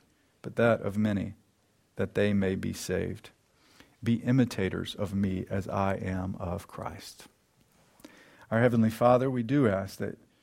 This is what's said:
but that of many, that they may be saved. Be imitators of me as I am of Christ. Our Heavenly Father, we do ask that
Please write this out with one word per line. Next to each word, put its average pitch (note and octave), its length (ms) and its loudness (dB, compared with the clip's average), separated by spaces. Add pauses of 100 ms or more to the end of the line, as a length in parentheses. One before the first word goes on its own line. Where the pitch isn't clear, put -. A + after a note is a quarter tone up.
(420)
but - 140 -12
that A#2 240 4
of G2+ 180 -4
many, G2 360 0 (640)
that G2+ 180 -4
they G#2 180 2
may F#2+ 220 2
be F#2+ 160 -4
saved. F#2 600 -6 (720)
Be A#2 120 2
imitators A2+ 800 0
of F#2+ 180 -4
me F#2+ 360 0
as G2 180 -4
I G2 280 0
am F#2 440 -6
of F#2 280 -8
Christ. - 580 -14 (1200)
Our A2+ 120 2
Heavenly A#2 280 4
Father, B2 400 4
we B2+ 140 -2
do C3 240 2
ask G2 300 -2
that - 200 -8 (260)